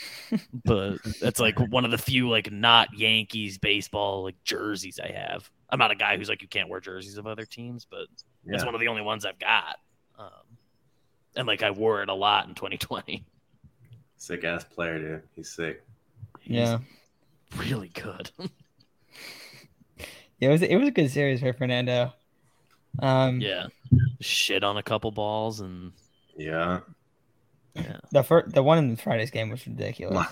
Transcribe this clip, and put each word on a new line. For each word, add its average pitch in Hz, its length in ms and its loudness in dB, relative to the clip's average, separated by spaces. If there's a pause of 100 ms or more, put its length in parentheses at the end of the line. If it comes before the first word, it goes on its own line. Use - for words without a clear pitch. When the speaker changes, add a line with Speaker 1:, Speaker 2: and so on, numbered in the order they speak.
(320)
Speaker 1:
<laughs> 127 340 -6
Speaker 2:
but 98 320 2 (240)
that's, - 180 0
like, 110 180 4
one 123 280 4
of 117 60 0
the 113 60 0
few, 127 320 2
like, 107 220 0
not 113 460 6
Yankees 107 600 0
baseball, 101 680 0
like, 92 200 -10
jerseys 95 560 -6
I - 140 -8
have. 98 360 -10 (200)
I'm 131 100 0
not 110 120 0
a 104 40 -6
guy 101 220 -2
who's 101 120 -8
like, 98 120 -6
"You 95 80 -20
can't 95 200 -6
wear 92 120 -10
jerseys 95 360 -14
of 104 100 -12
other 110 180 -10
teams," 120 440 -14
but 95 180 -14 (380)
that's 90 180 -4
Speaker 3:
Yeah. - 20 -4
Speaker 2:
one 117 100 -4
of 113 60 -2
the 117 80 2
only 110 120 -4
ones 104 240 -4
I've 95 140 -8
got. 90 380 0 (420)
Um, 104 380 -20 (800)
and, 127 100 -4
like, 104 160 0
I 104 80 2
wore 104 320 0
it 98 60 -6
a 95 40 0
lot 101 360 2
in 90 60 -14
twenty 98 220 -8
twenty. - 480 -8 (920)
Speaker 3:
Sick - 260 -10
ass 85 220 -4
player, 82 340 -6
dude. 80 240 -8 (120)
He's 80 140 -16
sick. 82 340 -8 (580)
Speaker 2:
He's - 160 -6
Speaker 1:
Yeah. 117 220 2 (760)
Speaker 2:
really 101 320 -4
good. - 480 -12
<laughs> 175 120 -8 (1900)
Speaker 1:
Yeah, 131 100 6
it - 20 8
was, 160 100 8
it 180 140 4
was 269 140 6
a - 20 0
good 156 180 4
series 135 300 2
for 127 140 0
Fernando. 123 600 0 (840)
Um, 131 420 4
Speaker 2:
Yeah. 95 260 -4 (540)
Shit - 420 2
on 101 140 2
a 101 60 -4
couple 113 260 0
balls 107 520 -2
and 90 320 -10 (420)
Speaker 3:
Yeah. 82 460 0 (920)
Speaker 2:
Yeah. - 220 -8 (140)
Speaker 1:
The - 120 6
fir-, 165 240 6
the 135 140 2
one 156 160 6
in 131 200 4
Friday's 113 340 -2
game 110 180 -4
was 117 160 -10
ridiculous. 101 500 -6
Speaker 3:
My 85 160 2